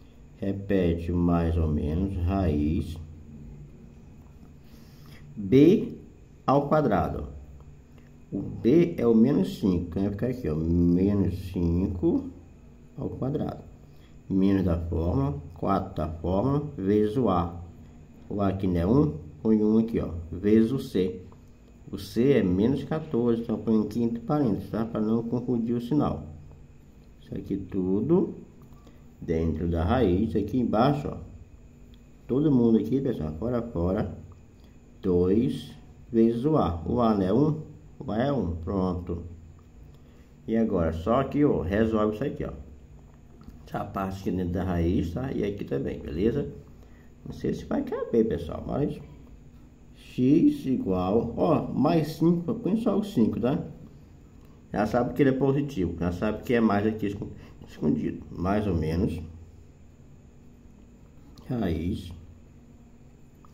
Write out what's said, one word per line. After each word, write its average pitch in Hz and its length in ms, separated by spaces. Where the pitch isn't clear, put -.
repete 92 760
o 87 40
mais 85 400
ou 80 120
menos, 80 480
raiz 82 720
b 135 560
ao 139 220
quadrado. 104 640
O 98 80
b 156 580
é 120 80
o 117 80
menos 131 460
cinco, 90 300
então 95 120
vai 104 80
ficar 110 160
aqui, 123 220
ó, 78 80
menos 87 840
cinco 92 720
ao - 140
quadrado. - 520
Menos 95 360
da 85 120
forma, 85 640
quatro 95 360
da - 140
fórmula, 98 560
vezes 104 400
o 120 120
A. 87 260
O 101 120
A 98 80
aqui 98 180
não 90 140
é 85 60
um, 147 280
põe 110 200
um 107 160
aqui, 113 220
ó, - 80
vezes 110 400
o 135 60
C. 92 420
O 98 80
C 127 340
é 117 100
menos 104 420
quatorze, 120 580
então 107 160
põe 110 160
em 104 140
quinto 117 320
parênteses, 117 500
tá? 107 140
Pra 113 160
não 113 220
confundir 117 520
o 120 60
sinal. 135 460
Isso - 140
aqui 101 220
tudo 101 760
dentro 82 480
da 82 160
raiz, 107 500
aqui 110 240
embaixo, 123 500
ó. - 80
Todo 143 260
mundo 117 260
aqui, 127 220
pessoal, 78 380
fora, 117 240
fora, 90 560
dois 92 720
vezes 117 320
o 156 140
A. 85 280
O 120 140
A 113 140
não 98 80
é 92 100
um? 147 300
O - 140
A 107 60
é 139 140
um, 95 240
pronto. 90 640
E 110 100
agora, 90 360
só 113 280
aqui, 135 240
ó, 98 180
resolve 107 520
isso 135 100
aqui, - 200
ó. - 80
Essa 107 180
parte 98 360
aqui 110 100
dentro 90 220
da 90 120
raiz, 87 480
tá? 135 200
E - 120
aqui - 200
também, - 340
beleza? 120 500
Não - 80
sei - 200
se - 120
vai - 180
caber, 466 440
pessoal, - 400
mas 127 320
x 160 720
igual, 98 720
ó, - 360
mais 151 400
cinco, 170 420
põe 190 220
só - 200
o 214 80
cinco, 104 340
tá? 143 240
Já 104 140
sabe 123 260
que - 100
ele 131 80
é - 20
positivo, 131 680
já 87 140
sabe 107 300
que 127 120
é 117 60
mais 104 260
aqui 107 200
escon-, - 220
escondido, - 640
mais 101 360
ou 92 80
menos. 80 460
Raiz. 92 640